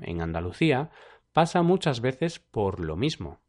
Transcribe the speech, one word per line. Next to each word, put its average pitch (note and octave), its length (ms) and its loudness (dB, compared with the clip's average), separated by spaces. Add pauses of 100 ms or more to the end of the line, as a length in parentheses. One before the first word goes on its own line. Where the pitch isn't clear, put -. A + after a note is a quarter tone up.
en E2+ 220 -6
Andalucía, F2+ 680 0 (420)
pasa E3 300 2
muchas E3+ 380 2
veces C3 380 -2
por G2 420 -2
lo D#2+ 160 -4
mismo. F#2 520 -4